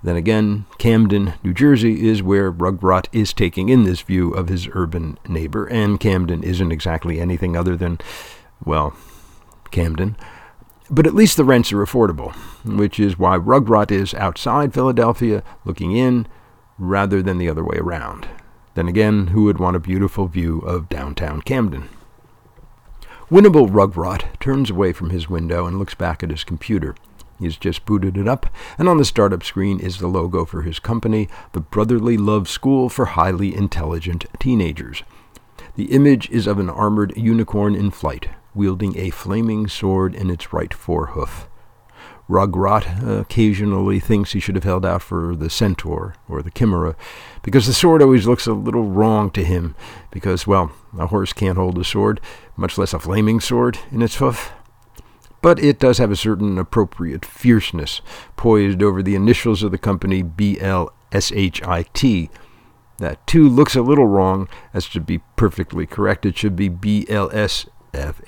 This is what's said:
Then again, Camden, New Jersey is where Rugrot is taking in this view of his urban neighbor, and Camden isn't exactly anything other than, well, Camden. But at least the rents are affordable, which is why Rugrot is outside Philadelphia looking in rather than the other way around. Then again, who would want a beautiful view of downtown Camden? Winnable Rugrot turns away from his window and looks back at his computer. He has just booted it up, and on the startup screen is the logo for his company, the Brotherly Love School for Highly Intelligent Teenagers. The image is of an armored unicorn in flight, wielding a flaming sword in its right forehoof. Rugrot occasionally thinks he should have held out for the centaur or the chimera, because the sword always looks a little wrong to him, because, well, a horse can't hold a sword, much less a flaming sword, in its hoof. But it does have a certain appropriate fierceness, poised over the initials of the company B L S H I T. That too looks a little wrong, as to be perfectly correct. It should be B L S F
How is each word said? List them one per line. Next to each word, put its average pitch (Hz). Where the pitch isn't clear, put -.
Then 87
again, 104
Camden, 104
New 92
Jersey 113
is 107
where 98
Rugrot 92
is 107
taking 92
in 127
this 90
view 90
of 92
his 90
urban 82
neighbor, 80
and 104
Camden 90
isn't 87
exactly 82
anything 87
other 87
than, 85
well, 76
Camden. 87
But 151
at -
least 208
the 156
rents 127
are 101
affordable, 95
which 104
is 98
why 90
Rugrot 107
is 98
outside 120
Philadelphia 117
looking 87
in 123
rather 98
than 92
the 87
other 80
way 73
around. -
Then 87
again, 104
who 104
would 104
want 90
a 90
beautiful 95
view 82
of 85
downtown 76
Camden? 135
Winnable 165
Rugrot 95
turns 135
away 92
from 85
his 85
window 85
and 87
looks 98
back 85
at 85
his 76
computer. 80
He 92
has 82
just -
booted 98
it 101
up, 131
and 165
on 175
the 143
startup 98
screen 98
is 87
the 90
logo 90
for 82
his 80
company, 110
the 92
Brotherly 113
Love 104
School 135
for 123
Highly 92
Intelligent 85
Teenagers. 85
The -
image 135
is 117
of 104
an 92
armored 104
unicorn 110
in 98
flight, -
wielding 98
a 92
flaming 107
sword 95
in 95
its -
right 80
forehoof. -
Rugrot 98
occasionally 98
thinks 101
he 101
should 92
have 90
held 92
out 87
for 85
the 78
centaur 87
or 73
the 85
chimera, 85
because 104
the 127
sword 160
always 127
looks 120
a 117
little 107
wrong 107
to 101
him, 85
because, 92
well, 95
a 85
horse 98
can't 95
hold 90
a 90
sword, 104
much 90
less 95
a 90
flaming 107
sword, 120
in 117
its 117
hoof. -
But 170
it 143
does 123
have 110
a 101
certain 101
appropriate 87
fierceness, -
poised 101
over 98
the 98
initials 104
of 101
the 92
company 95
B 95
L 95
S 101
H 98
I 87
T. 98
That -
too 156
looks 131
a 127
little 135
wrong, 95
as -
to -
be 80
perfectly 87
correct. 101
It 95
should 104
be 95
B 101
L 104
S 107
F 73